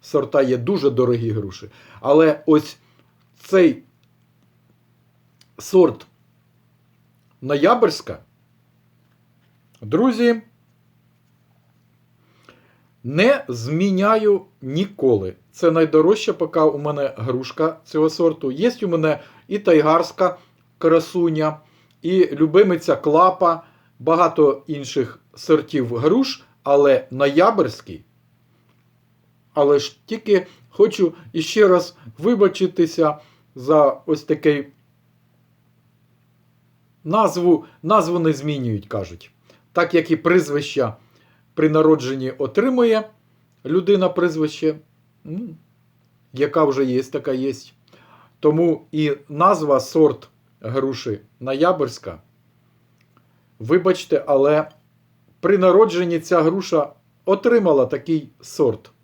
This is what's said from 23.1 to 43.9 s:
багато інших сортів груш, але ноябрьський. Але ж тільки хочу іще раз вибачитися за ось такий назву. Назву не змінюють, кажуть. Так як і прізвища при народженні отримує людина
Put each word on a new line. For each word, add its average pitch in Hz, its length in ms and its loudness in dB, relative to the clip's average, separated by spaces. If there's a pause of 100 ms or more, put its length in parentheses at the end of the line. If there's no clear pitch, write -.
багато 160 680 2
інших 139 520 -6 (160)
сортів 135 640 -2
груш, 190 460 0 (200)
але 143 480 2
ноябрьський. 139 960 0 (1500)
Але 143 240 2
ж - 180 -8 (100)
тільки 208 400 -2 (240)
хочу 196 440 -6 (180)
іще 185 360 0
раз 175 280 0 (220)
вибачитися 180 1000 0 (360)
за 139 520 2
ось 151 160 -2
такий 151 440 -2 (2500)
назву. 175 600 2 (180)
Назву 175 360 2
не 160 140 0
змінюють, 131 540 -6
кажуть. 90 440 -12 (420)
Так 175 220 -2
як 165 160 0
і 160 60 0
прізвища 147 800 -2 (580)
при 156 140 0
народженні 143 600 0
отримує 220 800 0 (560)
людина 185 440 0